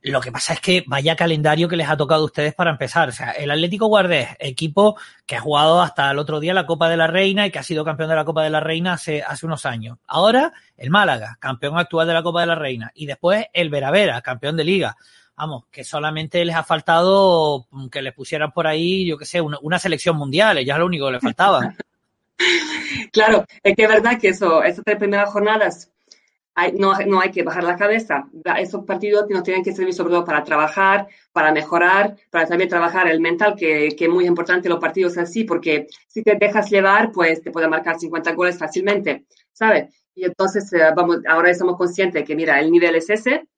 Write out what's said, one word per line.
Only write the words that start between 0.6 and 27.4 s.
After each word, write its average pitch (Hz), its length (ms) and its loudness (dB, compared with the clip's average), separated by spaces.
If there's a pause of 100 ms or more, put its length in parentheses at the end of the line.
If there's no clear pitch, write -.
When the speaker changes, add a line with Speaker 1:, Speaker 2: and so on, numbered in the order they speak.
Speaker 1:
que 180 260 2
vaya 139 300 0
calendario 160 500 2
que 170 80 -4
les 156 140 -2
ha 151 80 0
tocado 151 240 2
a 156 40 2
ustedes 151 280 -2
para 170 180 0
empezar. 131 380 0
O - 20 -8
sea, 120 200 -10
el 143 200 -6
Atlético 175 360 -2
Guardés, 180 420 2 (100)
equipo 160 580 0 (280)
que - 100 -8
ha 120 60 -6
jugado 156 400 4
hasta 151 300 0
el 143 80 -2
otro 151 200 -4
día 165 140 -2
la 185 120 0
Copa 165 240 0
de 170 60 2
la 165 120 2
Reina 196 380 0
y 190 60 -4
que 143 80 -8
ha 135 40 -10
sido 156 200 -4
campeón 156 260 -4
de 160 60 2
la 156 80 0
Copa 156 200 -2
de 156 60 0
la 156 120 0
Reina 165 320 -4
hace, 156 280 -6
hace 143 240 -10
unos 160 200 -8
años. 117 320 -8 (100)
Ahora, 220 460 2 (240)
el 127 120 -8
Málaga, 135 520 0
campeón 143 360 -6
actual 165 300 0
de 170 60 0
la 165 100 0
Copa 170 160 -2
de 170 80 0
la 170 80 0
Reina. 127 400 -8
Y 151 120 -12
después, 180 440 -2
el 170 180 -2
Vera 143 220 -2
Vera, 160 300 2
campeón 131 340 -6
de 160 80 -2
Liga. 160 320 0 (400)
Vamos, 151 340 -10
que 139 140 -20
solamente 156 600 -4
les 165 100 -4
ha 160 80 0
faltado, 170 1080 4
mm, 135 160 -14
que 139 140 -8
les 131 120 -8
pusieran 151 400 -6
por 165 140 0
ahí, 175 380 0
yo 160 120 -2
qué 147 80 -16
sé, 175 160 -2
una, 147 200 -4
una 165 180 -2
selección 165 360 -2
mundial, 151 480 2
ya 135 100 -2
es 151 60 0
lo 170 60 2
único 160 220 -2
que 131 40 -2
les 123 100 -4
faltaba. 127 580 2
Speaker 2:
<laughs> - 60 -14 (1300)
Claro, 214 340 4 (160)
es 196 140 2
que 220 80 4
es 220 60 4
verdad 220 280 4
que 208 120 2
eso, 180 340 2
esas 180 220 -2
tres 208 120 0
primeras 202 320 0
jornadas 208 640 -2 (640)
hay, 175 160 0
no, 196 220 0 (120)
no 196 140 2
hay 185 120 0
que 180 120 -4